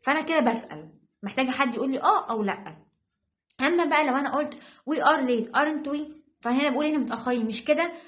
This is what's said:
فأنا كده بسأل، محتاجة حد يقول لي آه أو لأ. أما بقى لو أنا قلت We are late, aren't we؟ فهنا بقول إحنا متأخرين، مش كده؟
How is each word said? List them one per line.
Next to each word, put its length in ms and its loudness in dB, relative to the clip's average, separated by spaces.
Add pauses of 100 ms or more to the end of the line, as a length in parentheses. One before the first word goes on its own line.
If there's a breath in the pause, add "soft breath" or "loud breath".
فأنا 200 0
كده 180 0
بسأل، 500 -2 (340)
محتاجة 280 -2
حد 240 0
يقول 160 -2
لي 100 -4
آه 280 2
أو 140 -2
لأ. 320 -6 (840)
أما 240 2
بقى 220 4
لو 80 2
أنا 200 0
قلت 180 -2 (360 loud breath)
We 60 0
are 340 4
late, 260 0
aren't 380 0
we؟ 60 -4 (420)
فهنا 280 2
بقول 160 0
إحنا 120 0
متأخرين، 480 -2
مش 200 -4
كده؟ 260 2 (160 loud breath)